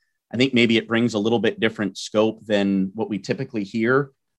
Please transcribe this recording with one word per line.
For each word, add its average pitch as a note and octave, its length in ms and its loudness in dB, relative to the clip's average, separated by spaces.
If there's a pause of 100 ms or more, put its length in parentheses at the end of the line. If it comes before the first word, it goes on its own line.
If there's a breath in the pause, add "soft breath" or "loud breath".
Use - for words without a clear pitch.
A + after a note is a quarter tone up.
(320)
I A2+ 40 -8
think C3 180 2
maybe A#2 220 4
it A2 100 0
brings A#2 280 0
a G#2+ 40 0
little A2 220 0
bit G#2 180 -2
different A2 400 -2
scope A2 480 -2
than G2 480 0
what A2 160 -6
we G2+ 80 -4
typically A2+ 460 -6
hear. B2 480 0 (260)